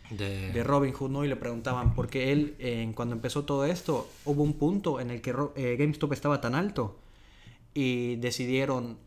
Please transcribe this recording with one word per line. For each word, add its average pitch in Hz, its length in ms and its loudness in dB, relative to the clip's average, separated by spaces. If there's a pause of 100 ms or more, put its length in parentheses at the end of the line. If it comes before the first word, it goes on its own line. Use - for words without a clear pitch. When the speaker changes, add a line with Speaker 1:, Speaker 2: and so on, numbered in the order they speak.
(100)
Speaker 1:
De 98 420 -4
Speaker 2:
de 117 120 0
Robinhood, 139 460 2
¿no? 139 140 0
Y 143 40 2
le 131 80 0
preguntaban, 120 580 0
porque 127 380 0
él, 147 260 2
eh, 113 360 -2
cuando 120 200 -2
empezó 123 300 -2
todo 143 200 0
esto, 160 440 0 (160)
hubo 147 180 2
un 147 120 4
punto 165 460 2
en 120 100 -4
el 120 100 -6
que 127 120 -4
Ro-, 135 240 -2
eh, 123 220 0
GameStop 147 340 2
estaba 143 280 2
tan 123 140 0
alto 151 440 -2 (760)
y 123 420 0
decidieron 123 920 0